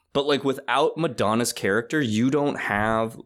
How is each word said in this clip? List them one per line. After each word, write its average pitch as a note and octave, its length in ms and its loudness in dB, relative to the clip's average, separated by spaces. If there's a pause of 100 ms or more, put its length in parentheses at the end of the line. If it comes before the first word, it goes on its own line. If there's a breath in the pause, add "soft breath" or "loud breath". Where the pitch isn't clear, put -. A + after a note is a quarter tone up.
(140)
But, C#3 120 0
like, C#3+ 200 0
without C3+ 520 0
Madonna's A#2 540 0
character, A#2 500 0
you A2+ 300 2
don't C#3+ 240 0
have A2 720 -2